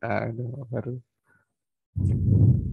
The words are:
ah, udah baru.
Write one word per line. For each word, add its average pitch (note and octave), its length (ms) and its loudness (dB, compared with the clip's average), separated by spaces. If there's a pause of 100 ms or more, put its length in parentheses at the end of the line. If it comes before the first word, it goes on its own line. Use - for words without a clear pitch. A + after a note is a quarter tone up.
ah, A2 260 -4
udah A#2+ 380 -10
baru. A#2+ 280 -8 (1800)